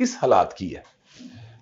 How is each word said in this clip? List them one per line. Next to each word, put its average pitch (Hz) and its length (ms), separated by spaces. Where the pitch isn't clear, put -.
इस - 200
हालात 104 320
की 95 160
है। - 140